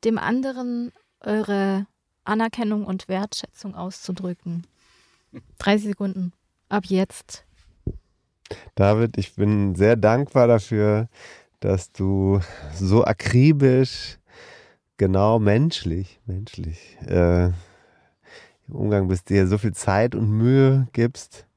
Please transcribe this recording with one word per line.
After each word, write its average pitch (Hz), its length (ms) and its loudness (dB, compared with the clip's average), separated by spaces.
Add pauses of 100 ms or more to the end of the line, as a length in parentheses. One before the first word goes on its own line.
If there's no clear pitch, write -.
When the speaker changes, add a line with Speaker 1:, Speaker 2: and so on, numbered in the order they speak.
Speaker 1:
dem 226 140 0
anderen 247 720 -6 (280)
eure 202 640 -2 (380)
Anerkennung 214 600 -4
und 185 240 -8
Wertschätzung 190 680 -8
auszudrücken. 180 920 -10 (920)
Dreißig 208 300 -2
Sekunden. 190 440 -6 (360)
Ab 202 180 -4
jetzt. - 580 -4 (1300)
Speaker 2:
David, 107 440 2
ich - 160 -6
bin 101 400 0
sehr 104 220 4
dankbar 120 520 2
dafür, 107 600 2 (520)
dass 98 320 -2
du 98 480 0 (340)
so 95 300 2
akribisch, 131 1120 2 (760)
genau 98 420 2
menschlich, 101 880 0
menschlich, 92 680 -12 (100)
äh, 87 400 4 (1200)
im - 60 -16
Umgang 104 340 0
bist, 90 220 -2
dir 98 160 4
so 101 120 2
viel 101 160 -2
Zeit 107 400 0
und 107 160 0
Mühe 131 640 4
gibst - 540 -4 (100)